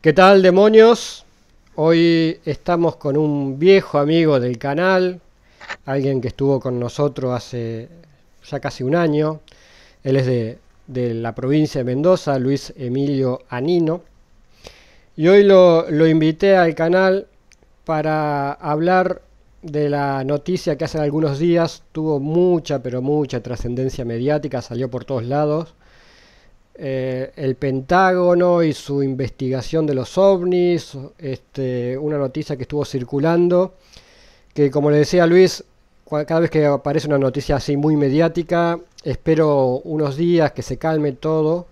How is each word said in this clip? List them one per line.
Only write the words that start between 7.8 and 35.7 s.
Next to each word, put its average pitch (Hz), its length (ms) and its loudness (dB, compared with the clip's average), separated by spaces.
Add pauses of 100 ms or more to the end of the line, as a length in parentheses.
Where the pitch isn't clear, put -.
ya 143 100 -8
casi - 220 -10
un 135 120 -2
año. 156 460 0 (640)
Él 135 140 0
es 135 80 0
de, 120 340 -4 (280)
de 123 260 -4
la 113 220 -6
provincia 143 460 0
de 120 40 -4
Mendoza, 143 540 0
Luis 135 400 -2
Emilio 131 720 -2
Anino. 160 500 0 (1160)
Y 156 100 2
hoy 202 160 8
lo, 180 460 6
lo 156 160 4
invité 160 500 4
al 165 180 2
canal 185 520 0 (580)
para 151 680 -2
hablar 180 680 0 (400)
de 147 300 -4
la 139 340 -2
noticia 147 540 -4
que 156 80 -4
hace 156 120 -6
algunos 147 400 -2
días 170 440 0 (100)
tuvo 156 280 -2
mucha, 156 640 0
pero 127 200 -6
mucha 139 400 -2
trascendencia 123 640 -6
mediática, 131 560 -4
salió 120 280 -8
por 120 140 -10
todos 120 220 -6
lados. 151 480 -4 (1080)
Eh, 131 540 -6
el 135 200 -4
Pentágono 175 1040 2
y 156 100 0
su 143 300 -6
investigación 131 840 -4
de 147 80 -2
los 127 240 -4
ovnis, 180 800 0 (220)
este, 127 800 -6
una 151 180 -4
noticia 143 400 -6
que 127 60 -12
estuvo 147 240 -6
circulando, 170 880 0 (800)
que 143 160 2
como 147 200 0
le 147 60 4
decía 170 280 4
a - 20 4
Luis, 180 360 4 (440)